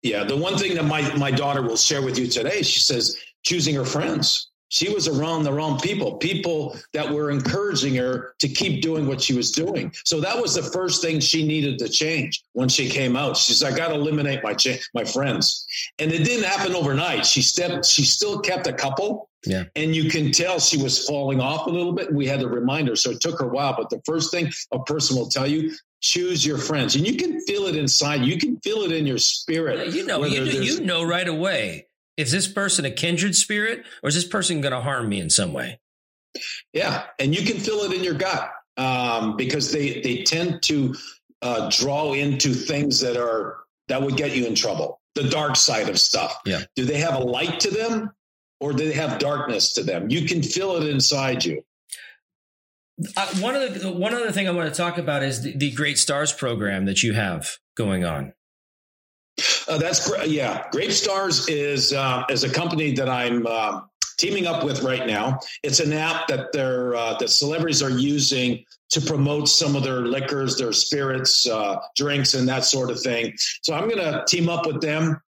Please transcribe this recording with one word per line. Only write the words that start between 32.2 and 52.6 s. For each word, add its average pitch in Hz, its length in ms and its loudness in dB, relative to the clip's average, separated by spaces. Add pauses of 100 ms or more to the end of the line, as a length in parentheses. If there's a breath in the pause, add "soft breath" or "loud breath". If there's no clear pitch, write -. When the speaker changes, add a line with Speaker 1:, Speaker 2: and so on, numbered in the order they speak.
Speaker 2:
this 185 160 2
person 190 380 0
a 135 60 0
kindred 175 440 0
spirit, 220 500 0 (180 loud breath)
or - 80 0
is 147 40 2
this 175 140 0
person 175 320 0
gonna 127 220 0
harm 123 260 0
me 101 100 0
in 82 120 -2
some 87 240 2
way? 69 260 -6 (920 loud breath)
Speaker 1:
Yeah. - 320 0 (140)
And 139 160 4
you 190 100 0
can 214 140 0
feel 214 200 0
it 202 140 0
in 185 120 -2
your 175 100 0
gut, 185 360 -2 (260)
um, 123 600 0
because 131 360 0
they, 143 300 0
they 123 200 0
tend 170 420 0
to, 135 300 2 (460 loud breath)
uh, 110 300 -2
draw 143 420 0
into 139 400 2
things 143 480 0
that 123 160 0
are, 113 480 -2 (240)
that 131 120 0
would 139 160 0
get 143 200 0
you 123 100 2
in 113 80 -2
trouble. 90 460 -2 (140)
The 147 160 0
dark 151 260 0
side 107 320 2
of 90 100 0
stuff. - 460 2
Speaker 2:
Yeah. 90 180 -2 (140)
Speaker 1:
Do 127 80 0
they 147 140 0
have 160 160 2
a 131 100 0
light 151 360 -2
to 202 100 0
them, 220 420 -2 (480)
or 143 140 -2
do 156 120 0
they 156 80 0
have 151 240 -2
darkness 143 540 0
to - 100 -2
them? 98 280 -2
You 151 160 2
can 170 160 0
feel 190 340 0
it 156 100 0
inside 135 580 2
you. 80 200 -4 (1500 loud breath)